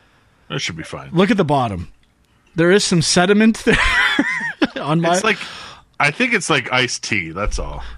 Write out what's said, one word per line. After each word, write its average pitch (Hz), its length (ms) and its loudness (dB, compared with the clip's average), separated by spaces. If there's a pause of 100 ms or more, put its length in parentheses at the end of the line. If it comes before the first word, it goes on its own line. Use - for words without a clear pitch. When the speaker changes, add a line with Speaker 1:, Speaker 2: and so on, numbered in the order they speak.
(500)
Speaker 1:
That - 100 -8
should - 160 -8
be 80 80 -12
fine. - 300 -14
Speaker 2:
Look 190 180 2
at 208 60 2
the 190 80 2
bottom. 120 420 -2 (680)
There 165 160 2
is 202 140 4
some 170 180 2
sediment 208 580 4
<laughs> - 60 -16
there - 120 4 (1080)
on 156 160 0
my 165 160 2
Speaker 1:
It's 190 80 0
like, 214 160 0 (580)
I 147 140 2
think 240 220 0
it's 190 160 0
like 135 200 0
iced 127 320 0
tea. 87 300 -4
That's 101 260 -2
all. 71 240 -8 (160)